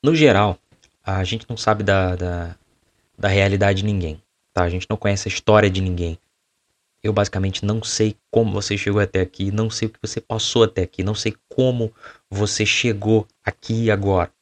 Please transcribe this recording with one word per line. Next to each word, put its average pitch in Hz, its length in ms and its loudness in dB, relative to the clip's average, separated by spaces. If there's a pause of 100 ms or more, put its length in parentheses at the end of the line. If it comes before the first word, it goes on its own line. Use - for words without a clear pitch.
No 160 80 4
geral, 107 420 4 (460)
a 95 220 -2
gente 110 240 -6
não 117 80 -8
sabe 104 260 0
da, 95 320 2
da, 87 420 -6 (600)
da 101 100 -4
realidade 98 520 2
de 98 60 -4
ninguém, 87 380 -4 (300)
tá? 90 100 0
A 87 60 0
gente 90 200 -6
não 95 60 -2
conhece 101 320 -4
a - 20 -6
história 107 400 4
de 95 120 -2
ninguém. 87 360 -4 (880)
Eu 110 80 0
basicamente 98 540 -2
não 107 180 -2
sei 107 320 -2 (160)
como 110 220 2
você 101 240 -4
chegou 101 240 0
até 95 180 0
aqui, 98 320 -4
não 110 180 -2
sei 110 200 -4
o - 20 -10
que - 100 -20
você - 200 -8
passou 113 420 2
até 110 180 2
aqui, 92 220 -4
não 104 100 0
sei 107 220 -4 (140)
como 123 440 0 (360)
você 104 360 -2
chegou 107 640 2 (160)
aqui 113 400 -4
e 110 80 2
agora. 98 400 0 (100)